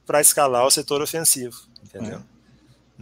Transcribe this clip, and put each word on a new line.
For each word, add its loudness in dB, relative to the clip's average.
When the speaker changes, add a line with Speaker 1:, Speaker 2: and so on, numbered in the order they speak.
Speaker 1:
pra 2
escalar 4
o 2
setor -2
ofensivo, -2
entendeu? -12
Speaker 2:
É. -20